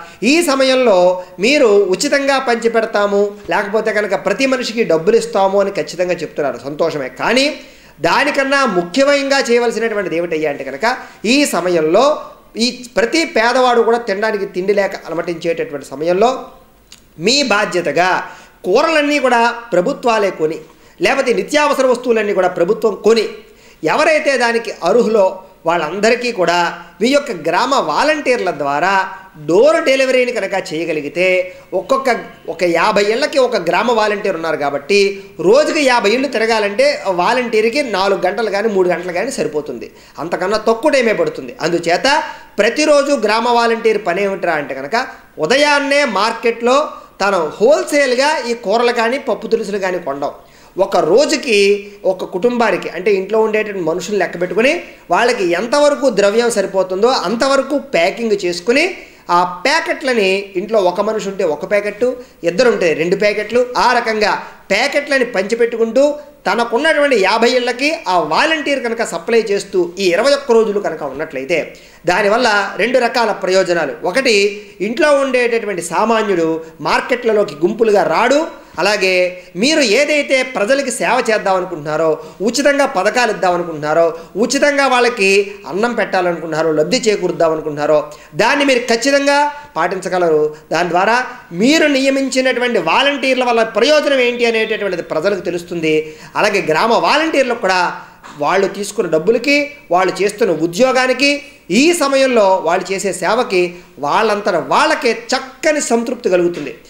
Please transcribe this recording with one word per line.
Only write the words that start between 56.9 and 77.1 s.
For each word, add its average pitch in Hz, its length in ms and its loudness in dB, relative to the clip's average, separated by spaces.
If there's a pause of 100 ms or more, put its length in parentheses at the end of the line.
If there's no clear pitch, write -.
అంతవరకు 269 720 0
ప్యాకింగ్ 220 640 0
చేసుకుని 247 520 0 (340)
ఆ - 340 0
ప్యాకెట్లని 254 800 0 (120)
ఇంట్లో 208 220 -2
ఒక 180 220 2
మనిషి 208 280 -2
ఉంటే 190 160 -4
ఒక 165 260 -4
ప్యాకెట్, 208 340 0 (400)
ఇద్దరు 185 260 2
ఉంటే 170 240 2
రెండు 170 220 0
ప్యాకెట్లు, 214 500 0 (120)
ఆ 226 140 4
రకంగా 214 500 0 (280)
ప్యాకెట్లని 277 540 0
పంచిపెట్టుకుంటూ 233 920 0 (320)
తనకున్నటువంటి 269 720 2
యాభై 214 340 2
ఇళ్ళకి 254 480 -2 (100)
ఆ 180 100 2
వాలంటీర్ 262 680 0
కనుక 226 200 -4
సప్లై 226 360 0
చేస్తూ 190 580 -2
ఈ 196 140 0
ఇరవై 240 200 2
ఒక్క 262 200 0
రోజులు 208 280 2
కనుక 160 220 -6
ఉన్నట్లయితే 139 720 -6 (320)
దానివల్ల 202 680 2
రెండు 247 220 2
రకాల 233 340 0
ప్రయోజనాలు. 175 640 0 (100)
ఒకటి 202 580 0 (180)
ఇంట్లో 240 360 0
ఉండేటటువంటి 233 640 0
సామాన్యుడు 185 800 0 (200)
మార్కెట్లలోకి 220 720 0